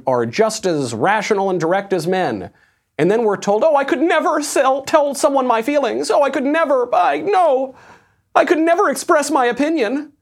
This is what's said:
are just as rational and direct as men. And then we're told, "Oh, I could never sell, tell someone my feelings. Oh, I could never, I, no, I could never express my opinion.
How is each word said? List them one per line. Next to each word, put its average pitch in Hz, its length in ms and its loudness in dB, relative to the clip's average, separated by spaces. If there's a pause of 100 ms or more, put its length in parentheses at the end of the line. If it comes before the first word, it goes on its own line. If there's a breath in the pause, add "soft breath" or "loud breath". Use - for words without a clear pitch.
are 123 180 0
just 208 400 -2
as 143 300 -2
rational 196 560 0
and 185 80 -2
direct 190 340 0
as 165 140 -2
men. 143 420 -2 (480 soft breath)
And 165 140 2
then 226 120 2
we're 208 140 0
told, 208 260 0
"Oh, 311 120 4
I 277 80 2
could 277 180 0
never 311 400 0
sell, 277 400 0
tell 285 320 0
someone 277 320 0
my 226 160 0
feelings. 269 480 -2
Oh, 359 140 2
I 277 80 0
could 294 140 -2
never, 277 480 0
I, 311 260 2
no, 311 560 0 (580 loud breath)
I - 120 4
could 339 140 2
never 339 300 2
express 294 400 0
my 285 160 2
opinion. 277 760 -2